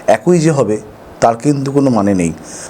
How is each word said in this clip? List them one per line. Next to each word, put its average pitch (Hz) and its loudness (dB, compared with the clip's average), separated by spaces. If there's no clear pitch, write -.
একই 175 2
যে 156 2
হবে, 107 0
তার 117 2
কিন্তু 139 -2
কোনো 135 2
মানে 101 2
নেই। 85 0